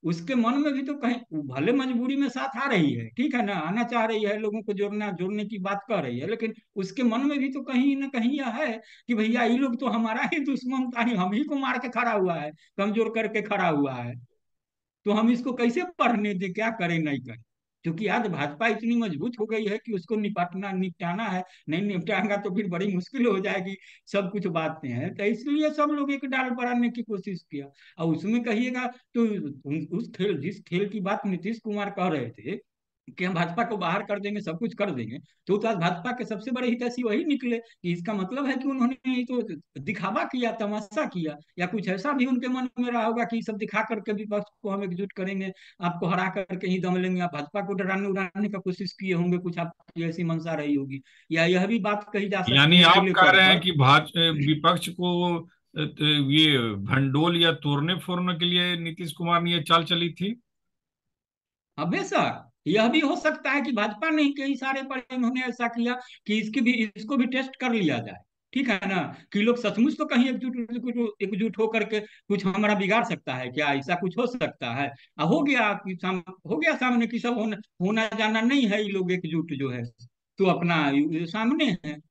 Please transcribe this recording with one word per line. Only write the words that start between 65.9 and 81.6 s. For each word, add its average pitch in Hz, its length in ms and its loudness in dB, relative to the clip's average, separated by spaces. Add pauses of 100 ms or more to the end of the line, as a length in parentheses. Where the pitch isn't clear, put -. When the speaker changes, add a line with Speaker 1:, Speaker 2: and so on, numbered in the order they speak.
Speaker 1:
कि 208 120 2
इसकी 220 240 0
भी, 233 340 2
इसको 226 220 -4
भी 254 80 4
टेस्ट 262 300 -4
कर 247 180 -2
लिया 165 240 2
जाए, 107 200 -8 (360)
ठीक 254 160 0
है 196 180 2
ना, 180 280 -2 (160)
कि 202 100 2
लोग 240 160 4
सचमुच 214 400 2
तो 302 80 -2
कहीं 262 240 4
एकजुट, 247 260 -4
एकजुट, 233 640 -4
एकजुट 202 360 -2
होकर 220 260 2
के 214 160 -2
कुछ - 460 -4
हमारा 208 300 2
बिगाड़ 202 280 2
सकता 170 320 -4
है 127 160 -6
क्या, 143 220 0
ऐसा 139 220 0
कुछ 175 220 -4
हो 240 100 2
सकता 151 480 -4
है? 139 160 -4 (280)
आ, 151 40 2
हो 233 180 4
गया 247 320 2
कि 185 220 -6
साम-, 185 340 -4
हो 185 280 -6
गया 311 180 2
सामने 240 320 2
कि 233 120 -4
सब 240 180 -2
होना, 214 200 -2 (240)
होना 220 260 2
जाना 220 340 0
नहीं 254 260 4
है, 214 160 2
ये 208 60 -2
लोग 185 220 0
एकजुट 165 400 -2
जो 135 180 -4
है, 123 160 -6 (520)
तो 196 80 4
अपना 170 440 4
ये 156 360 2
सामने 233 600 0